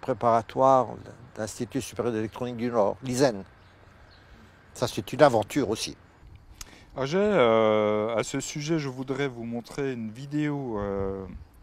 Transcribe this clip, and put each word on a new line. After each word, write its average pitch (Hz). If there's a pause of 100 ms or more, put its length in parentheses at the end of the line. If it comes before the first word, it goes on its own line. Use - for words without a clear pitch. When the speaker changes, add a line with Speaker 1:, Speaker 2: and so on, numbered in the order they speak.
Speaker 1:
préparatoire 123 (480)
d'Institut 110
supérieur 113
d'électronique 113
du 120
Nord, 110
l'isen. 123 (1300)
Ça, -
c'est -
une 131
aventure 123
aussi. 104 (960)
Speaker 2:
Alors, 135
j'ai, 156
euh, 113
à 110
ce -
sujet, 151
je 143
voudrais 131
vous 117
montrer 120
une 113
vidéo, 143
euh, 98 (380)